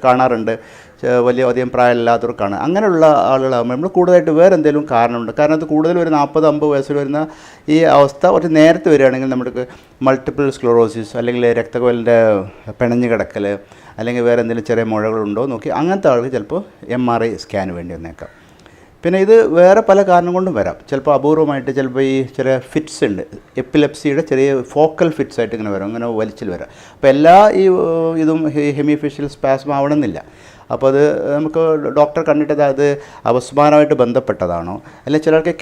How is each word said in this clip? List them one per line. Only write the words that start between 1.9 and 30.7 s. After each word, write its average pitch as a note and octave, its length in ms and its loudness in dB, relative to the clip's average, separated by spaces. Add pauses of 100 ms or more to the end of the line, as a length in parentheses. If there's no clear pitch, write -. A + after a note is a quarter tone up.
അങ്ങനെയുള്ള F3+ 400 0 (260)
ആളുകളാകുമ്പോൾ B2+ 440 -2
നമ്മൾ D#3+ 200 -4
കൂടുതലായിട്ട് F3 460 2
വേറെ F#3 160 6
എന്തെങ്കിലും D3 340 0
കാരണമുണ്ട്. A#2 480 0
കാരണം D3+ 200 2
ഇത് E3 120 -8
കൂടുതൽ D#3 320 0
ഒരു E3 140 -2
നാൽപത് C#3+ 340 0
അമ്പത് D3+ 220 -2
വയസ്സിൽ C#3+ 280 -2
വരുന്ന C#3+ 200 -4 (540)
ഈ D#3+ 40 4 (160)
അവസ്ഥ C#3 280 2 (100)
കുറച്ച് F3 260 0
നേരത്തെ E3 340 4
വരികയാണെങ്കിൽ C3 400 2
നമ്മുടെ B2 320 -6 (420)
മൾട്ടിപ്പിൾ C3+ 380 -2 (120)
സ്ക്ലറോസിസ് A#2 640 0
അല്ലെങ്കിൽ A#2+ 240 -2 (160)
രക്തക്കുഴലിൻ്റെ A#2+ 580 0 (600)
പിണഞ്ഞു A#2+ 320 0
കിടക്കൽ G2+ 340 -4 (520)
അല്ലെങ്കിൽ A#2+ 300 -4
വേറെ A#2 140 2
എന്തെങ്കിലും A2+ 260 -6
ചെറിയ A2+ 220 0
മുഴകളുണ്ടോ G#2+ 600 -2
നോക്കി A#2+ 180 -10 (120)
അങ്ങനത്തെ F#3 300 0
ആൾക്ക് B2 220 0
ചിലപ്പോൾ B2+ 280 -6 (340)
എം B2 80 -2 (100)
ആർ A#2 140 0
ഐ - 20 -2 (140)
സ്കാൻ F#2+ 320 -6
വേണ്ടി F2 220 -12
വന്നേക്കാം. E2 340 -16 (720)
പിന്നെ F3 220 0
ഇത് A3 100 6 (220)
വേറെ F#3+ 320 6
പല G3 100 6 (100)
കാരണം F3 280 2
കൊണ്ടും F#3 220 -2
വരാം. F2+ 180 -4 (120)
ചിലപ്പോൾ C#3 280 -2
അപൂർവമായിട്ട് C#3+ 600 0
ചിലപ്പോൾ C3 260 -2 (100)
ഈ - 20 0 (220)
ചെറിയ C3 180 0 (160)
ഫിറ്റ്സ് - 360 -6
ഉണ്ട്, F#2 160 -4 (380)
എപ്പിലെപ്സിയുടെ D3 680 -2
ചെറിയ C3+ 160 0 (260)
ഫോക്കൽ D#3 440 0
ഫിറ്റ്സ് - 240 -6
ആയിട്ട് A2+ 160 -6
ഇങ്ങനെ G#2+ 180 -6
വരാം, F#2+ 160 -6
ഇങ്ങനെ A#2 160 -8 (140)
വലിച്ചിൽ G#2+ 340 -8
വരാം. - 140 -14 (260)
അപ്പോൾ C#3 180 2
എല്ലാ D#3 240 6 (240)
ഈ, F#3+ 40 4 (200)
ഏഹ്, E3 280 -2 (100)
ഇതും D#3+ 160 0 (160)
ഹെ-, D3 220 -2
ഹെമിഫേഷ്യൽ D3 580 -4
സ്പാസം C3+ 420 -4
ആവണമെന്നില്ല. C#3 440 -2 (520)